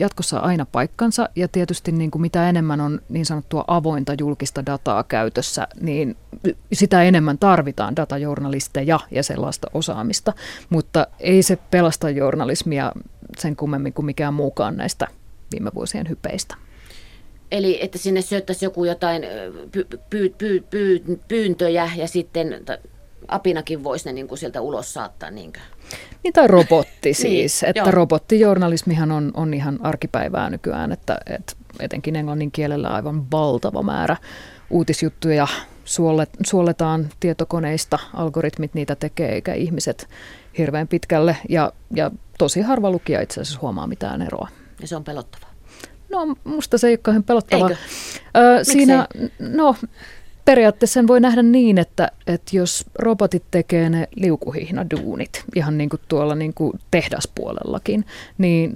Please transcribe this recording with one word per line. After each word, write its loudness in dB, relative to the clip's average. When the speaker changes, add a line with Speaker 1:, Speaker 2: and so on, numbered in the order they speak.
Speaker 1:
jatkossa -2
aina 0
paikkansa. 0
Ja 0
tietysti -2
niin 0
kuin -2
mitä 2
enemmän 2
on -2
niin -4
sanottua -4
avointa -6
julkista -6
dataa -4
käytössä, -4
niin -4
sitä 4
enemmän 4
tarvitaan 2
datajournalisteja -2
ja -2
sellaista -6
osaamista. -2
Mutta 0
ei 6
se 2
pelasta 2
journalismia -2
sen -4
kummemmin -4
kuin -6
mikään -2
muukaan -2
näistä -4
viime -6
vuosien -8
hypeistä. -10
Speaker 2:
Eli 0
että -10
sinne 0
syöttäisi -4
joku -4
jotain, -2
ö, -12
py-, -8
py-, 0
py-, 0
py-, 0
pyyntöjä 0
ja -6
sitten -4
ta-, -10
apinakin -2
voisi -6
ne -8
niinku -10
sieltä -8
ulos -8
saattaa, -12
niinkö? -18
Speaker 1:
Niin, -2
tai 6
robotti 6
Speaker 2:
<laughs> 0
Niin, 2
Speaker 1:
siis, 0
että 0
Speaker 2:
joo. 4
Speaker 1:
robottijournalismihan 4
on, 0
on -2
ihan -4
arkipäivää -4
nykyään, -6
että, -4
että -10
etenkin -6
englannin -4
kielellä -4
aivan -6
valtava 0
määrä -2
uutisjuttuja 0
suolle-, 0
suolletaan 0
tietokoneista, -2
algoritmit -4
niitä -4
tekee, -4
eikä -4
ihmiset -4
hirveän -2
pitkälle, 2
ja, 2
ja 0
tosi 2
harva 0
lukija -2
itse -8
asiassa -10
huomaa -6
mitään -6
eroa. -8
Speaker 2:
Ja -14
se -8
on -10
pelottavaa. -14
Speaker 1:
No, -2
musta -2
se 4
ei 6
ole 2
kauhean 2
pelottavaa. 2
Speaker 2:
Eikö? -2
Speaker 1:
Ö, 10
Speaker 2:
Miksei? 2
Speaker 1:
siinä, 8
no, 2
periaatteessa 6
sen 6
voi 8
nähdä 6
niin, 6
että, 0
että -2
jos 0
robotit 2
tekee 2
ne 0
liukuhihnaduunit, -4
ihan 0
niin -2
kuin -6
tuolla 0
niin -4
kuin -2
tehdaspuolellakin, -2
niin 2